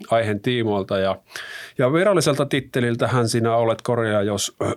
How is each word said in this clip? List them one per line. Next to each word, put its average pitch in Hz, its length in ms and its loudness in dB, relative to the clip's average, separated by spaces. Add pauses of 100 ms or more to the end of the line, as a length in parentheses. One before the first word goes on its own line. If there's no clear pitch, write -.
(100)
aiheen 107 300 0
tiimoilta. 104 580 -2
Ja, 95 180 0 (640)
ja 131 140 2
viralliselta 165 540 2
titteliltähän 120 840 0
sinä 117 280 2
olet, 113 260 0
korjaa 110 400 0
jos 101 340 -2 (200)